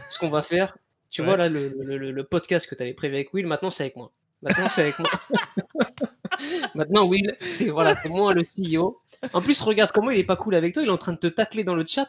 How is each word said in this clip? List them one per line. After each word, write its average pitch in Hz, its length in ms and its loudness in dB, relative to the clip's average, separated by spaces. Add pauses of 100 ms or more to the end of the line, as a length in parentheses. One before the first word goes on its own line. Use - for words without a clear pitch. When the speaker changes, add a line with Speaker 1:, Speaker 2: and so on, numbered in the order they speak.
Speaker 1:
ce - 100 -8
qu'on 170 80 -2
va 151 140 0
faire, 180 360 0 (320)
tu - 120 -6
Speaker 2:
Ouais. - 60 0
Speaker 1:
vois 190 100 6
là, 175 100 4
le, 147 220 0 (120)
le, 135 160 -4
le, 135 140 -6
le 135 140 -6
podcast 170 440 0
que 135 60 -10
t'avais 123 180 -6
prévu 139 220 -4
avec 139 180 -4
Will, 185 140 -2
maintenant 160 220 -2
c'est 151 140 -6
avec 131 120 -6
moi. 120 160 -16 (300)
Maintenant 180 260 0
c'est - 140 2
avec 147 180 0
moi. 165 100 0 (200)
<laughs> - 1500 -4
Maintenant 175 300 4
Will, 196 360 2
c'est, 180 280 -2
voilà, 165 260 4
c'est - 140 -6
moi 196 240 2
le 170 100 4
C 190 200 -6 (120)
E 160 40 2
O. 180 200 0 (340)
En 180 100 4
plus, 277 180 2
regarde 214 300 2
comment 220 180 4
il 240 80 2
est 180 60 4
pas 185 120 2
cool 190 200 -2
avec 170 180 2
toi, 302 80 -2
il 277 60 2
est 202 40 2
en 175 60 2
train - 160 -6
de 160 60 -6
te 175 80 0
tacler 214 360 -2
dans 180 120 0
le 160 100 0
chat 277 240 -2